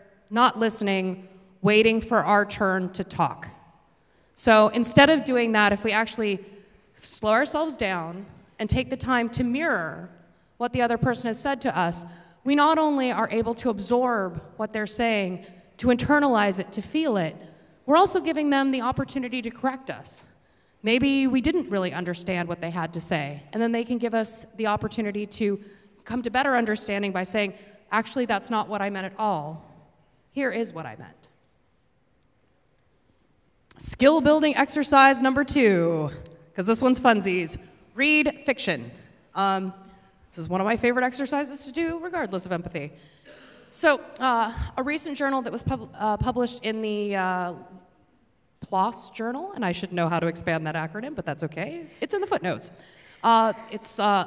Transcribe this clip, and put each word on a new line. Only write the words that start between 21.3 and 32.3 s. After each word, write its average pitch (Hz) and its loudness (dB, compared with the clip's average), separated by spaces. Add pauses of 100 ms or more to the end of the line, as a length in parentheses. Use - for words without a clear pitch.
didn't 311 0
really 185 0
understand 175 -4
what 175 -8
they 170 -4
had 170 -6
to 165 -6
say, 143 -6
and 220 -2
then 233 2
they 233 -2
can 233 -4
give 226 -2
us 220 -4 (120)
the 220 -2
opportunity 208 -4
to 202 -2 (460)
come 240 -4
to 233 -6
better 262 2
understanding 214 0
by 185 -2
saying, 196 -2 (360)
"Actually, 226 -2
that's 202 -2
not 214 -2
what 208 -4
I 202 -2
meant 190 -6
at 190 -12
all. 160 -4 (640)
Here 269 -2
is 220 -4
what 160 -10
I 113 -12
meant." 85 -20 (2500)